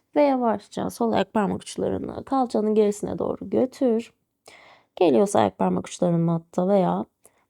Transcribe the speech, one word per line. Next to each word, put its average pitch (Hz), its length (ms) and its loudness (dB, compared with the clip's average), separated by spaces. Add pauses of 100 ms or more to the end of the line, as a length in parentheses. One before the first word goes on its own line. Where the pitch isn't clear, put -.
(160)
ve 294 60 4
yavaşça 233 680 -2
sol 226 220 -2
ayak 202 220 -2
parmak 190 280 -2
uçlarını - 640 -6
kalçanın 226 500 -2
gerisine 202 440 0
doğru - 300 -6
götür. 233 640 -2 (800)
Geliyorsa 220 440 4
ayak 208 180 2
parmak 185 300 -2
uçların 170 320 0
matta 170 480 -2
veya 190 380 2 (440)